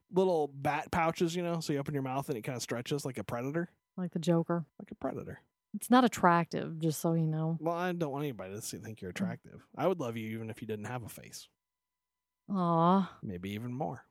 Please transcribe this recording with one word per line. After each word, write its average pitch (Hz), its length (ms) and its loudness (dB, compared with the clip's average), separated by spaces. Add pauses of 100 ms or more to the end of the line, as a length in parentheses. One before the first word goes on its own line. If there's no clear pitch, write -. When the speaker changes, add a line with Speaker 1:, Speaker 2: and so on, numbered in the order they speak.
(100)
Speaker 1:
little 175 380 4
bat 143 420 -2
pouches, 165 460 2
you 180 60 0
know, 170 180 -2
so 160 140 -2
you 139 40 0
open 139 140 -4
your 139 120 0
mouth 131 260 -2
and 131 80 -2
it 107 40 -6
kinda 131 180 -4
stretches 131 440 -4
like 131 140 -6
a 104 60 -6
predator. 143 460 -4 (280)
Speaker 2:
Like 180 140 -4
the 190 60 -4
Joker. 170 460 2 (140)
Speaker 1:
Like - 120 -16
a - 40 -14
predator. - 480 -8 (320)
Speaker 2:
It's - 160 -8
not 247 140 8
attractive, 170 760 4
just 156 220 2
so 170 140 2
you 165 120 4
know. 160 340 0
Speaker 1:
Well, 165 140 0
I 180 180 0
don't 170 200 -2
want 139 120 -2
anybody 98 300 -6
to 110 80 -8
see, - 160 -8
think 110 240 -10
you're 92 80 -4
Speaker 2:
Mm. 87 60 -10
Speaker 1:
attractive. - 500 -6 (100)
I 143 100 0
would 185 140 2
love 117 160 -4
you 110 140 -4
even 113 180 -6
if 107 140 -10
you 113 60 -6
didn't 104 180 -4
have 123 160 -6
a 104 60 -12
face. - 400 -16 (1000)
Speaker 2:
Aw. 175 760 4
Speaker 1:
Maybe 92 280 -6
even 117 240 -4
more. 147 360 -6